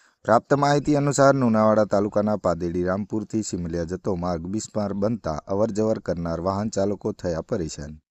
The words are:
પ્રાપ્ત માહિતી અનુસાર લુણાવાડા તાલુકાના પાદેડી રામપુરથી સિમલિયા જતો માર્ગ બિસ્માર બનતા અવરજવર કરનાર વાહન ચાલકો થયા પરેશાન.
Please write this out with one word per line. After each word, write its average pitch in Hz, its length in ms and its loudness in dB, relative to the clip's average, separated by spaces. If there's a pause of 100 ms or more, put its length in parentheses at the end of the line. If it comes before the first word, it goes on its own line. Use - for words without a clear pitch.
(240)
પ્રાપ્ત 113 300 2
માહિતી 143 420 2
અનુસાર 143 400 4
લુણાવાડા 110 500 4
તાલુકાના 104 520 0
પાદેડી 87 460 -2
રામપુરથી 104 580 -2
સિમલિયા 85 420 -4
જતો 90 320 -4
માર્ગ 87 320 -4
બિસ્માર 104 460 -4
બનતા 101 380 -2
અવરજવર 107 680 0
કરનાર 85 420 -4
વાહન 98 280 -2
ચાલકો 101 420 -2
થયા 85 300 -4
પરેશાન. 78 580 -6 (120)